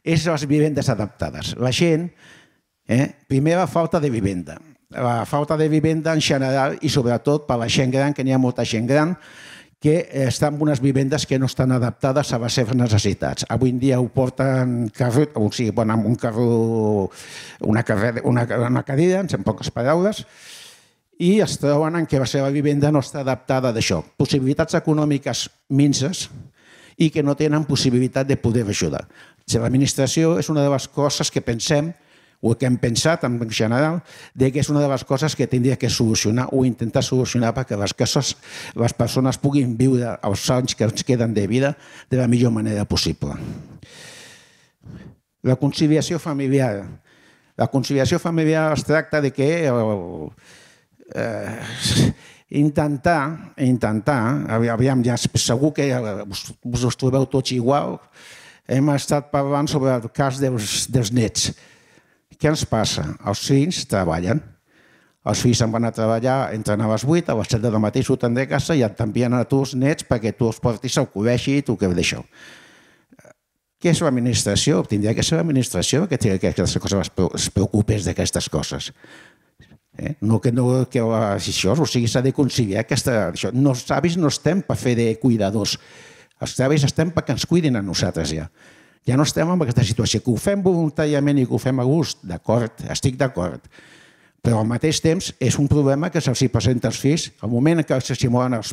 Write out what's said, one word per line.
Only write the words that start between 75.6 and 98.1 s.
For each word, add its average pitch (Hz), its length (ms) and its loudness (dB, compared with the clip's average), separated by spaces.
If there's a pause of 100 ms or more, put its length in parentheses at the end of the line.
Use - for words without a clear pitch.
que, 127 80 -2
que, 95 240 0
que 92 80 2
aquestes 90 320 0
coses 92 240 -2
es - 80 -12
preo-, 87 240 0
es - 160 -4
preocupés 95 560 0
d'aquestes - 400 -2
coses. 71 400 -6 (1120)
Eh? - 140 -6 (100)
No 117 160 2
que 123 140 0
no, 123 120 2 (220)
que, 117 160 0
ah, 110 320 0
si - 160 -4
això, 107 240 0
o 151 80 2
sigui, 117 240 0
s'ha 127 160 0
de 131 80 2
conciliar 110 480 0
aquesta... 127 380 0 (100)
Això. 92 240 -4
No, 131 220 4
els 120 180 -10
avis 170 240 0
no 151 160 2
estem 175 320 0
per 113 160 -4
fer 123 160 0
de 117 140 2 (100)
cuidadors. 107 560 0 (640)
Els - 240 -8
avis 139 240 2
estem 165 240 -2
perquè 147 240 -2
ens - 80 -6
cuidin 156 320 2
a 101 80 -4
nosaltres 82 480 -2
ja. 80 160 -8 (580)
Ja 123 100 2
no 151 80 4
estem 160 240 0
en 180 140 2
aquesta 117 220 0
situació. 110 360 0
Que 123 120 0
ho 104 40 -2
fem 202 240 0
voluntàriament 151 800 2
i 120 60 2
que 123 100 -2
ho - 40 -4
fem 131 200 0
a 123 60 0
gust, 147 400 0
d'acord, 110 560 -2 (100)
estic 131 240 -2
d'acord. 90 480 -2 (760)
Però 117 160 2
al 107 80 0
mateix 120 380 0
temps 160 240 0 (100)
és - 240 0
un 143 80 2
problema 143 400 2
que 160 120 -2
se'ls 127 200 0
hi 131 80 4
presenta 117 400 0
als - 80 -6
fills. 147 300 0 (180)
Al 107 40 -4
moment 147 320 2
en - 40 -2
què 139 160 0
se'ls - 240 -4